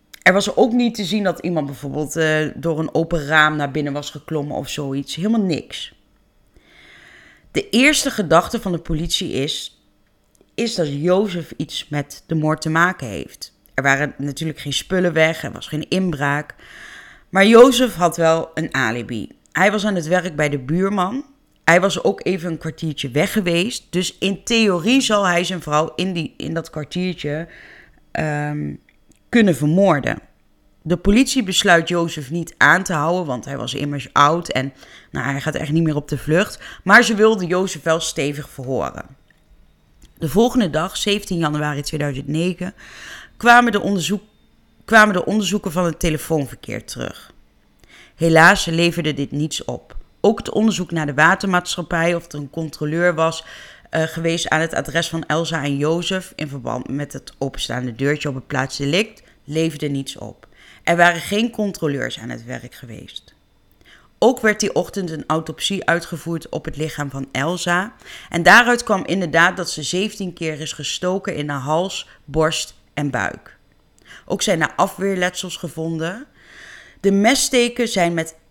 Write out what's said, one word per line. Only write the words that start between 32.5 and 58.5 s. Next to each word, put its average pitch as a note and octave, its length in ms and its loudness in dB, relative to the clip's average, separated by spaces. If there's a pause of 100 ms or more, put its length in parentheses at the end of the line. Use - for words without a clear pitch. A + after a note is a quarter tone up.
aan D#3+ 260 4
te F#3 100 -4
houden, E3 340 0
want B2 180 -4
hij C3+ 120 -10
was B2 180 -8
immers C#3+ 380 -6
oud D#3+ 360 4
en, C3+ 240 -4 (380)
nou, C3 160 -6
hij C#3 140 -4
gaat D3+ 140 -4
echt D3+ 180 -4
niet E3 100 4
meer D#3 140 0
op D3 120 -6
de C#3+ 100 -4
vlucht. E3+ 400 0 (260)
Maar G#3+ 180 8
ze A3+ 120 2
wilden G#3 320 4
Jozef F3+ 360 -2
wel E3 180 0
stevig D3 500 -4
verhoren. B2 540 -6 (1120)
De D#3+ 100 -4
volgende A3+ 420 4
dag, D#3+ 260 -2
zeventien G3+ 420 -2
januari D3+ 420 -2
tweeduizend C#3+ 480 -6
negen, E3+ 460 -4 (640)
kwamen A#3+ 360 6
de G3+ 80 0
onderzoek-, F#3+ 480 -2 (560)
kwamen G#3+ 300 6
de F#3 100 0
onderzoeken G3 480 -2
van F3+ 120 2
het E3 140 -2
telefoonverkeer D3 880 -2
terug. - 480 -12 (800)
Helaas E3 500 6
leverde E3 500 0
dit C#3+ 160 -4
niets D3 340 -4
op. - 320 -10 (240)
Ook A3 180 2
het - 120 -6
onderzoek F#3+ 400 0
naar D#3+ 160 -2
de D3 80 -6
watermaatschappij, F3 1000 0
of E3+ 180 -8
er D3 60 -10
een C#3+ 120 -10
controleur D#3+ 640 -2
was, D#3+ 300 -2 (460)
eh, D#3+ 120 0
geweest E3 460 -2
aan D#3 120 2
het D#3+ 140 -4
adres D3+ 340 -4
van E3 180 -6
Elsa D#3 360 -2
en C#3+ 140 -2
Jozef E3+ 600 -2
in D3+ 120 -8
verband B2 400 -8
met C#3+ 240 -8
het - 260 -16
openstaande B2+ 560 -6
deurtje C#3+ 340 0
op C3+ 60 -4
het C3 120 -10
plaatsdelict, C#3+ 760 -2 (220)